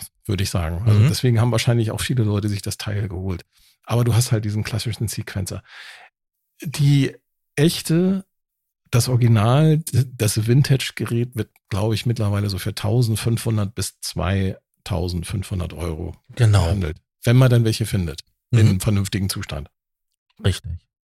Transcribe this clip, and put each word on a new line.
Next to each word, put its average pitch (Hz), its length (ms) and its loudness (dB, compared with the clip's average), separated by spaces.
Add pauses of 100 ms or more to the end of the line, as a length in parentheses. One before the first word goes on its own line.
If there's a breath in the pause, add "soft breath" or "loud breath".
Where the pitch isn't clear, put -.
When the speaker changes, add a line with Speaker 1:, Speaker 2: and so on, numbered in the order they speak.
(260)
Speaker 1:
würde 98 180 -2
ich - 60 -2
sagen. 85 380 -2
Also 104 140 6
Speaker 2:
Mhm. 135 80 6
Speaker 1:
deswegen 120 300 2
haben 117 120 2
wahrscheinlich 113 400 0
auch - 100 -6
viele 123 220 0
Leute 104 260 0
sich 98 120 -4
das - 160 -8
Teil 101 320 -6
geholt. 92 360 -8 (380 soft breath)
Aber 120 200 0
du 113 120 2
hast 120 160 2
halt 107 120 0
diesen 104 200 -4
klassischen 107 440 -4
Sequencer. 107 540 -8 (1000 loud breath)
Die 143 520 2 (400)
echte, 175 720 0 (640)
das 117 180 0
Original, 123 720 4
d-, - 280 0 (120)
das 107 300 0
Vintage-Gerät 123 880 0
wird, 107 140 -6 (200)
glaub 110 240 0
ich, - 120 -4
mittlerweile 104 440 0
so 95 80 -6
für 98 180 -6
tausendfünfhundert 110 1000 0
bis - 260 -8
zweitausendfünfhundert 90 1700 -4
Euro 82 420 -8 (200)
Speaker 2:
Genau. 104 280 4
Speaker 1:
gehandelt. 85 340 -2 (260)
Wenn 120 140 4
man 131 120 6
dann 120 160 4
welche 110 200 0
findet, 85 360 -4 (280)
in 117 100 4
Speaker 2:
Mhm. 104 100 6
Speaker 1:
einem 98 120 2
vernünftigen 98 480 0
Zustand. 76 400 -8 (720)
Speaker 2:
Richtig. 92 280 -2 (340)